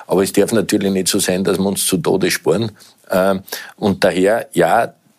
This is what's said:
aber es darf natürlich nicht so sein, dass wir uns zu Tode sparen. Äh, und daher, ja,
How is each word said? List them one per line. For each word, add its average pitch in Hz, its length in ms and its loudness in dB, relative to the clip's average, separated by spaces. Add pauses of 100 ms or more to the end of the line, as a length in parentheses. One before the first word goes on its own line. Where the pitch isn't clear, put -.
aber 87 160 0
es 95 100 0
darf 98 200 2
natürlich 98 400 0
nicht 95 160 -2
so - 100 -4
sein, 92 260 -2
dass 95 140 0
wir 95 80 0
uns 98 220 -4
zu 95 100 0
Tode 92 320 0
sparen. 101 420 -2 (380)
Äh, 95 300 0 (380)
und 98 260 0
daher, 95 500 2
ja, 90 400 2 (260)